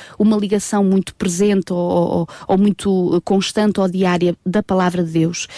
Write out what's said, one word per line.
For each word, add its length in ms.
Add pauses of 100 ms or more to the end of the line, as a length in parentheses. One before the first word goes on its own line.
(200)
uma 160
ligação 480
muito 320
presente 560
ou, 80
ou, 480 (220)
ou 80
muito 640
constante 560
ou 80
diária 480 (100)
da 160
palavra 440
de 60
Deus, 360 (100)